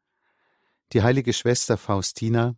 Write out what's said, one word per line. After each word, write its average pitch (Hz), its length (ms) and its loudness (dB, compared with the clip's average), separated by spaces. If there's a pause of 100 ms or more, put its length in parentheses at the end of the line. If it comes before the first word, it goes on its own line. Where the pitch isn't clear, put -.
(920)
die 113 120 2
heilige 123 300 2
Schwester 120 440 0
Faustina 113 800 -2